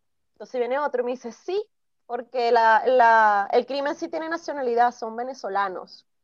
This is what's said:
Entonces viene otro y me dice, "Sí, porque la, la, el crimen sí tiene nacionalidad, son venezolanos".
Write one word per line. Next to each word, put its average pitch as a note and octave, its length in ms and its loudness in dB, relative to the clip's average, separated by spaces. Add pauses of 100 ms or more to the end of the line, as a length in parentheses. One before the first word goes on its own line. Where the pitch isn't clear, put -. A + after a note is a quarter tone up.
(360)
Entonces A#3 240 -10
viene B3 200 -2
otro C#4 220 -4
y B3 40 -2
me B3 60 -6
dice, A#3+ 200 -12
"Sí, F#4+ 340 -8 (420)
porque A#3+ 440 -4
la, A3+ 360 4
la, A3+ 640 4
el A#3+ 120 2
crimen C#4 300 -4
sí E4 140 -10
tiene D#4+ 200 -8
nacionalidad, B3+ 640 -2
son A3 220 -12
venezolanos". G3+ 880 -8 (180)